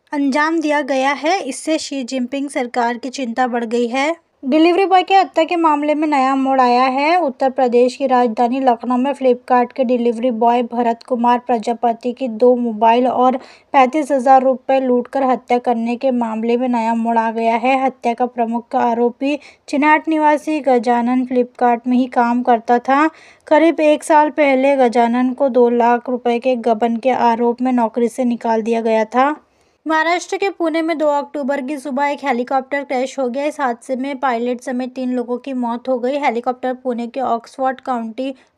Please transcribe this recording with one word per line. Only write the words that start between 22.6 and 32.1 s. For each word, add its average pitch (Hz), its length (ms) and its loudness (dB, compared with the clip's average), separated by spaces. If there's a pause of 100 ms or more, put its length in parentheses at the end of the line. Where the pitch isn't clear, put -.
था। 269 280 2 (400)
करीब 311 320 4
एक 302 240 2
साल 302 280 4
पहले 277 460 2
गजानन 247 560 2
को 277 160 0
दो 240 220 4
लाख 240 380 0
रुपए 240 300 -2
के 254 220 0
गबन 233 360 0
के 254 140 -2
आरोप 240 500 0
में 254 120 0
नौकरी 233 360 0
से 254 160 -4
निकाल 226 360 -2
दिया 226 200 -2
गया 220 260 0
था। 269 280 2 (500)
महाराष्ट्र 320 520 -2
के 392 120 -2
पुणे 330 320 -2
में 320 160 -2
दो 302 100 0
अक्टूबर 285 540 -2
की 285 160 -6
सुबह 277 280 -4
एक 285 180 -4